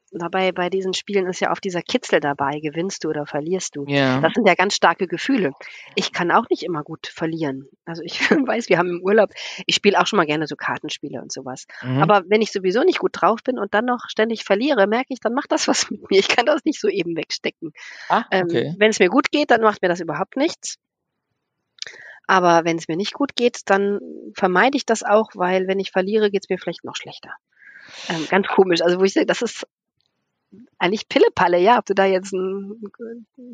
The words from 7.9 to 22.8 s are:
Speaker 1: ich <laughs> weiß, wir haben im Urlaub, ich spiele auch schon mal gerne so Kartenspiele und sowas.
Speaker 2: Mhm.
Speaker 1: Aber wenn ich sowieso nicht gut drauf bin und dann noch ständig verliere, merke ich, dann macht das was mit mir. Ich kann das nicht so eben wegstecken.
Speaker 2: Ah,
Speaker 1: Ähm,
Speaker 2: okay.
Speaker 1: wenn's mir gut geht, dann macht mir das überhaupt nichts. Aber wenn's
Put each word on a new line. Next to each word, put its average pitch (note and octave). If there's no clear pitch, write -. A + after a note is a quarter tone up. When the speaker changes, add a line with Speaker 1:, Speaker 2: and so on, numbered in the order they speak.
Speaker 1:
ich -
<laughs> -
weiß, A#3+
wir F3+
haben F3+
im F3
Urlaub, G3+
ich -
spiele F#3+
auch F3+
schon G#3+
mal F3
gerne D3+
so C#3+
Kartenspiele C#3
und -
sowas. C3
Speaker 2:
Mhm. B2+
Speaker 1:
Aber F#3+
wenn G#3+
ich G#3
sowieso F#3+
nicht F#4
gut F3+
drauf G#3
bin B3+
und G3+
dann G#3+
noch B3
ständig A3
verliere, G#3+
merke A#3+
ich, B3
dann A3+
macht C#4
das -
was -
mit -
mir. F#3+
Ich -
kann -
das D4
nicht -
so G#3+
eben E3+
wegstecken. -
Speaker 2:
Ah, G#3
Speaker 1:
Ähm, F#3
Speaker 2:
okay. D#3
Speaker 1:
wenn's G#3+
mir F#3
gut B3+
geht, D4
dann A#3
macht G#3+
mir F#3
das F3
überhaupt D#3+
nichts. -
Aber E3+
wenn's E3